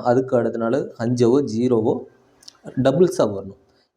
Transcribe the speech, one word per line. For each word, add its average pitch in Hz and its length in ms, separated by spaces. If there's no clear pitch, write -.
அதுக்கு 127 340
அடுத்த 113 220
நாள் 117 220
அஞ்சோவோ 120 480
ஜீரோவோ 117 480
டபுள்ஸா 139 500
வரணும். 95 320